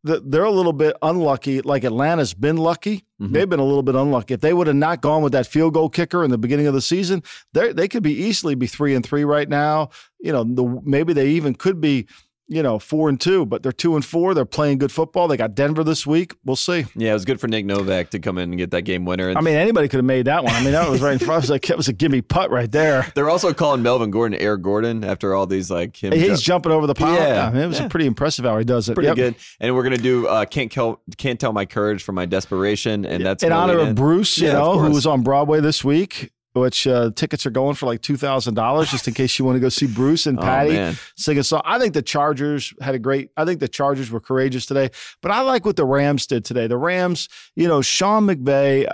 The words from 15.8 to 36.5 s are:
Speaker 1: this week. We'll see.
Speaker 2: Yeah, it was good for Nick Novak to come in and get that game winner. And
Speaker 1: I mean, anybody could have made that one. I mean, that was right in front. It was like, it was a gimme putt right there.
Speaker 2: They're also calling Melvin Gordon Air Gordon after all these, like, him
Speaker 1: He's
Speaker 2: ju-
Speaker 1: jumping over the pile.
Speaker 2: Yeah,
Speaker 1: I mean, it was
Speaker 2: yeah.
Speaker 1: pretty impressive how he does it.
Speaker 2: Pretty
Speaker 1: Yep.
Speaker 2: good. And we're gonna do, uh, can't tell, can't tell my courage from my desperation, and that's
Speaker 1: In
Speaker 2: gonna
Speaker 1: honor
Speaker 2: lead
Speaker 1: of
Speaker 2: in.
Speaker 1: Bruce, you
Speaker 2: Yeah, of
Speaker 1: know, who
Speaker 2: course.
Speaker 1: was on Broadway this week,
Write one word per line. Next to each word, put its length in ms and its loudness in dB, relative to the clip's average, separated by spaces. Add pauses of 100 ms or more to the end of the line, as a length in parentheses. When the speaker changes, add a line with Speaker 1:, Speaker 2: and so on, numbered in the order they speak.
Speaker 1:
this 220 0
week. 300 0 (100)
We'll 100 -2
see. 300 -2 (100)
Speaker 2:
Yeah, 140 -2
it 40 2
was 120 -2
good 160 -2
for 60 -4
Nick 180 -2
Novak 460 -2
to 80 -6
come 180 -4
in 140 -4
and 80 -4
get 100 -2
that 140 -2
game 200 -4
winner. 260 -2
And 80 0
Speaker 1:
I 40 0
mean, 140 2
anybody 320 2
could 100 -2
have 80 2
made 200 2
that 180 0
one. 100 0
I 80 -2
mean, 120 2
that 140 2
was 140 0
right 120 2
in 40 0
front. 220 0
It 60 0
was 40 -2
like, 220 0
it 60 2
was 100 -2
a 60 -2
gimme 280 0
putt 300 -2
right 200 -2
there. 440 2
Speaker 2:
They're 160 2
also 200 2
calling 300 0
Melvin 300 0
Gordon 280 0
Air 180 0
Gordon 460 -2
after 300 -2
all 140 0
these, 240 -2
like, 320 -4
him 100 0
Speaker 1:
He's 260 2
Speaker 2:
ju- 60 -4
Speaker 1:
jumping 260 0
over 140 2
the 80 0
pile. 220 0
Speaker 2:
Yeah, 320 2
Speaker 1:
I 40 -2
mean, 120 0
it 40 -2
was 120 -4
Speaker 2:
yeah. 80 -4
Speaker 1:
pretty 180 -2
impressive 400 -2
how 140 2
he 40 0
does 260 0
it. 40 -2
Speaker 2:
Pretty 140 2
Speaker 1:
Yep. 80 2
Speaker 2:
good. 200 0 (240)
And 160 2
we're 80 2
gonna 140 0
do, 300 2
uh, 180 2
can't 260 -4
tell, 300 -2 (160)
can't 220 -2
tell 120 -2
my 140 0
courage 380 -2
from 100 -8
my 140 -2
desperation, 800 0
and 180 -2
that's 160 0
Speaker 1:
In 80 2
Speaker 2:
gonna 100 2
Speaker 1:
honor 140 2
Speaker 2:
lead 80 4
Speaker 1:
of 80 2
Speaker 2:
in. 60 0
Speaker 1:
Bruce, 420 2
you 120 2
Speaker 2:
Yeah, 40 2
of 60 2
Speaker 1:
know, 140 2
who 120 2
Speaker 2:
course. 80 4
Speaker 1:
was 140 2
on 160 2
Broadway 380 2
this 220 0
week, 480 0 (220)